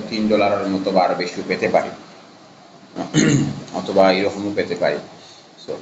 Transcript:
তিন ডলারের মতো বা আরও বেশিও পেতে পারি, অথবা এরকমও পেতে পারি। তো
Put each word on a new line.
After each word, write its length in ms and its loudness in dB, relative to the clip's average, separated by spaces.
তিন 220 -2
ডলারের 420 2
মতো 220 -2
বা 100 6
আরও 160 0
বেশিও 300 -6
পেতে 240 0
পারি, 160 0
অথবা 240 2
এরকমও 400 -2
পেতে 220 -4
পারি। 180 0
তো 60 -8